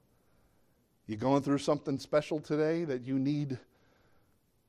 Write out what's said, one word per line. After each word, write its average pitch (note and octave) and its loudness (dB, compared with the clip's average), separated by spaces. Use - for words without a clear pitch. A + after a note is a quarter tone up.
You G#2+ -6
going C3 4
through C#3 2
something C#3+ 0
special D3+ 0
today D#3 0
that C3 -4
you C3+ -2
need C#3 0